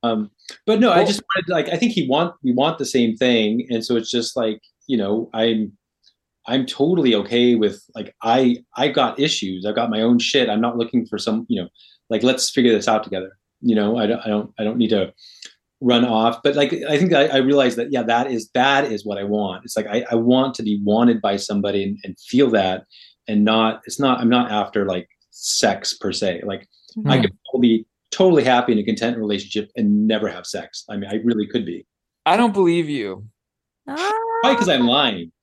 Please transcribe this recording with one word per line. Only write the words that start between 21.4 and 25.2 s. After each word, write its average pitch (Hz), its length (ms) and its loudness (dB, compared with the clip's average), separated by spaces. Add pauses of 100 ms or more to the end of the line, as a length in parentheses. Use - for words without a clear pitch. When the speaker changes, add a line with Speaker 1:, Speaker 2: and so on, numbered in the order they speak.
Speaker 1:
and, 101 200 -4
and 95 160 -12
feel 127 320 2
that, 95 340 0 (420)
and 104 160 2
not, 110 420 2
it's - 140 -12
not, 131 200 2
I'm 120 100 2
not 120 220 2
after, 104 340 -2
like, 92 240 -6 (220)